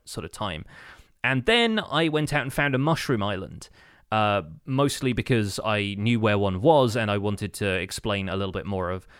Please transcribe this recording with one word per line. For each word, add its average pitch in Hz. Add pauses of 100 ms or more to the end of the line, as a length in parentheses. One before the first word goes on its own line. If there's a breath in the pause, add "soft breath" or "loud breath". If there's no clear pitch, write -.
sort 92
of -
time. 92 (600 loud breath)
And 127
then 226
I 160
went 151
out 147
and 135
found 143
a -
mushroom 139
island, 95 (420 soft breath)
uh, 104 (220)
mostly 135
because 110
I 104
knew 113
where 107
one 98
was 131
and 110
I 104
wanted 101
to 104
explain 95
a 90
little 95
bit 92
more 92
of, 92 (120 loud breath)